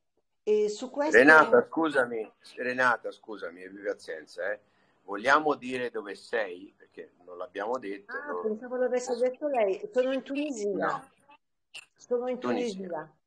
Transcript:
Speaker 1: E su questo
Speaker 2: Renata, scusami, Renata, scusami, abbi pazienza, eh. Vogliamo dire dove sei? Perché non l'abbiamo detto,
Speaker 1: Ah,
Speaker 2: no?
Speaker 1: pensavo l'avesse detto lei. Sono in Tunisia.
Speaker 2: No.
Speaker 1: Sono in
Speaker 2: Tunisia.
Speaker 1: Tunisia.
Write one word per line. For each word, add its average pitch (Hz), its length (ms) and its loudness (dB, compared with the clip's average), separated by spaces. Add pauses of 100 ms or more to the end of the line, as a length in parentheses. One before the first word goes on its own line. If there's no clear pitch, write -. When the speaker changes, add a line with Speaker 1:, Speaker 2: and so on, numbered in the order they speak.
(440)
Speaker 1:
E 214 260 4
su 175 200 -8
questo 285 280 2
Speaker 2:
Renata, 131 500 10
scusami, 123 640 0 (240)
Renata, 123 560 0
scusami, 92 520 -12
abbi 98 180 -16
pazienza, 87 720 -6
eh. 107 80 -6 (440)
Vogliamo 135 520 2
dire 123 340 -6
dove 101 260 -10
sei? 98 640 -6
Perché - 360 -20 (120)
non 90 120 -16
l'abbiamo 98 420 -6
detto, 101 340 -10
Speaker 1:
Ah, - 180 -10
Speaker 2:
no? 90 100 -6
Speaker 1:
pensavo 233 340 -6
l'avesse 247 420 -2
detto 254 300 -2
lei. 208 440 0
Sono 254 220 0
in 269 80 -2
Tunisia. 262 500 -4
Speaker 2:
No. - 320 -2 (920)
Speaker 1:
Sono 240 320 -4
in 254 100 -4
Speaker 2:
Tunisia. 240 500 -2
Speaker 1:
Tunisia. 156 260 -10 (120)